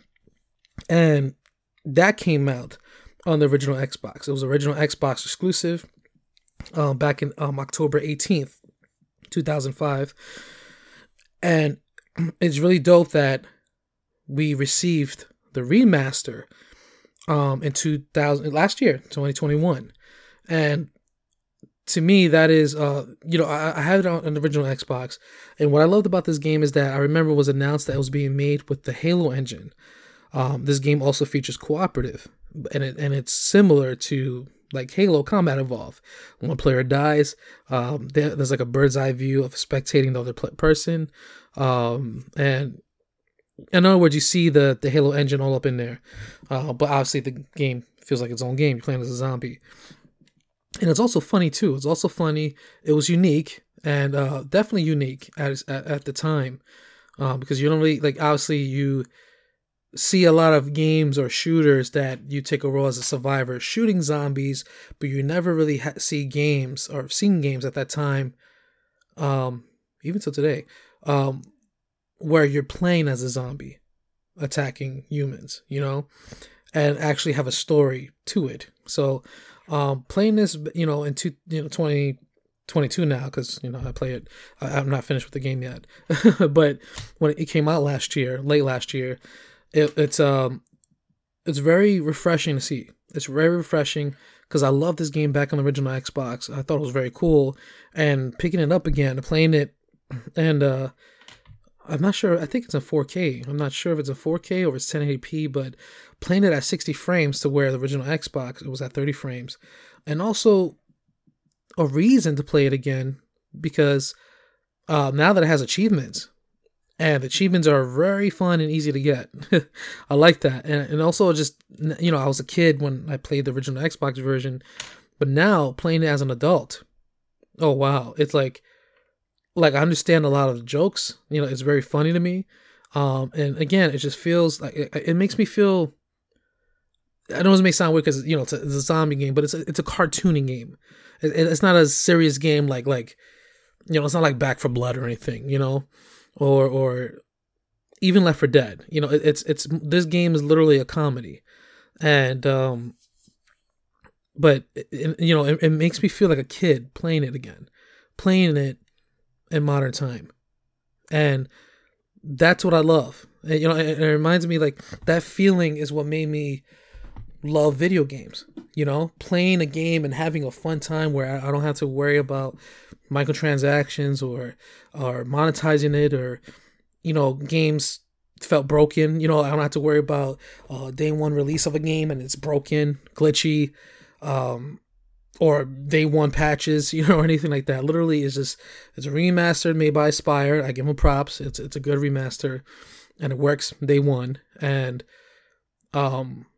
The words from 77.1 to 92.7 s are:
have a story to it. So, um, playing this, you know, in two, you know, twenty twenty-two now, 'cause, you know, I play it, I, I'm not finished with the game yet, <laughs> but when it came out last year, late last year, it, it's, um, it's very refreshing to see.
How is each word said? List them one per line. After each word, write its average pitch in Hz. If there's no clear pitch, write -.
have 131
a 127
story 135
to 165
it. -
So, 135
um, 143
playing 214
this, 202
you 165
know, 147
in 147
two, 139
you 160
know, 156
twenty 143
twenty-two 160
now, 135
'cause, -
you 127
know, 123
I 127
play 131
it, -
I, 143
I'm 139
not 135
finished 131
with -
the 143
game 131
yet, 127
<laughs> 170
but 147
when 151
it 165
came 151
out 160
last 143
year, 131
late 143
last 127
year, 127
it, 151
it's, 143
um, 135
it's 151
very 180
refreshing 156
to 131
see. -